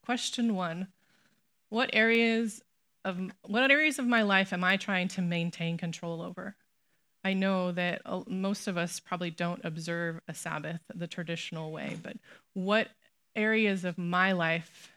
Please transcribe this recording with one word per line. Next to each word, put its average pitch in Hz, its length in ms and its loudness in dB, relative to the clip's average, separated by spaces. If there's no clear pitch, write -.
Question 240 500 0
one, 180 340 -4
what 233 240 0
areas 226 720 4
of, 185 160 -4
what 247 280 2
areas 302 280 4
of 254 80 0
my 233 160 6
life 190 300 4
am 180 120 0
I 185 120 4
trying 185 320 0
to 185 140 -2
maintain 170 540 -2
control 170 460 -6
over? 185 340 -10
I 190 100 2
know 185 380 2
that, 175 340 -2
uh, 185 200 -4
most 190 420 -2
of 180 80 -2
us 170 240 -2
probably 175 300 -4
don't 175 340 -4
observe 165 640 -4
a 160 60 -10
Sabbath 156 460 -6
the 170 120 -6
traditional 160 680 -8
way, 143 300 -6
but - 140 -12
what 196 340 0
areas 214 500 2
of 180 140 -2
my 180 340 4
life 165 640 -2